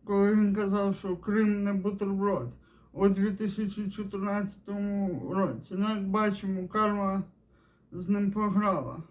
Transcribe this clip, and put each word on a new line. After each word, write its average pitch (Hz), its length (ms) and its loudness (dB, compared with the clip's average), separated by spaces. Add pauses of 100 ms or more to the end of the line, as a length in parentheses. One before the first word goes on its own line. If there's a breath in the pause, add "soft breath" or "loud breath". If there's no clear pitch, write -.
Коли 202 320 4
він 208 200 4
казав, 202 400 2
що 180 220 -4
Крим 208 460 2
не 202 100 0
бутерброд 196 800 0 (400 soft breath)
у 196 160 4
дві 196 220 2
тисячі 202 600 -4
чотирнадцятому 202 1400 -4
році. 185 440 -2
Ну, 208 120 0
як 202 180 -2
бачимо, 190 600 0
карма 202 560 0 (680 soft breath)
з 175 180 -6
ним 202 220 2
пограла. 190 680 0 (140)